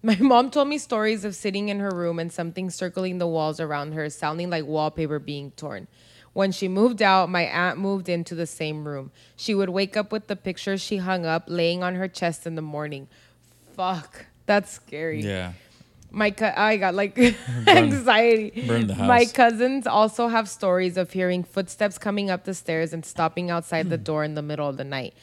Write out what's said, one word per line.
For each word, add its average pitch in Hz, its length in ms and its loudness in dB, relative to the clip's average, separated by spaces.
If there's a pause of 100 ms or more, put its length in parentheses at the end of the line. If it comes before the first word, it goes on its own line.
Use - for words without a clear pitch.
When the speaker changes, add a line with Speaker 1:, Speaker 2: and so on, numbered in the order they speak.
Speaker 1:
My 214 140 4
mom 247 360 6
told 285 180 2
me 294 80 -2
stories 214 480 -2
of 196 100 -6
sitting 202 320 -6
in 202 120 -4
her 202 100 -4
room 170 300 -4
and 170 120 -6
something 175 380 -8
circling 185 480 -6
the 175 100 -2
walls 156 320 -2
around 147 340 -6
her, 151 160 -6
sounding 165 400 -6
like 160 160 -4
wallpaper 151 540 -2
being 143 320 -10
torn. 107 360 -12 (440)
When 196 200 0
she 190 160 -4
moved 214 340 2
out, 190 280 6
my 180 160 0
aunt 175 340 -2
moved 196 280 -4
into 170 280 -4
the 165 100 -4
same 151 420 -8
room. 139 240 -10 (240)
She 214 200 -2
would 196 140 2
wake 196 280 -2
up 208 140 -2
with 214 160 -6
the 202 80 -4
pictures 190 440 -6
she 202 180 -4
hung 185 280 -2
up 165 220 -2
laying 175 360 0
on 180 120 -2
her 190 120 -4
chest 170 380 -4
in 165 100 -8
the 160 60 -6
morning. 147 460 -10 (680)
Fuck, 180 520 -6 (180)
that's 208 260 2
scary. 151 520 -8
Speaker 2:
Yeah. 92 300 -4 (580)
Speaker 1:
My 208 200 0
co-, 214 240 -2
I 214 220 4
got, 185 180 0
like, 202 200 0
<laughs> 196 500 4
Speaker 2:
Burn, - 20 8
Speaker 1:
anxiety. 226 1000 6
Speaker 2:
burn 233 200 2
the 190 80 -2
Speaker 1:
My 247 280 6
Speaker 2:
house. 233 80 2
Speaker 1:
cousins 247 540 4
also 220 420 2
have 226 220 0
stories 180 480 0
of 180 140 -4
hearing 180 320 0
footsteps 196 560 -4
coming 202 320 -4
up 185 140 -4
the 190 100 -6
stairs 160 380 -4
and 165 120 -10
stopping 175 460 -4
outside 170 380 -4
the 131 80 -2
Speaker 2:
Hmm. 107 60 -8
Speaker 1:
door 151 200 -2
in 151 120 -4
the 151 60 -6
middle 147 280 -6
of 135 80 -8
the 135 60 -8
night. 135 400 -8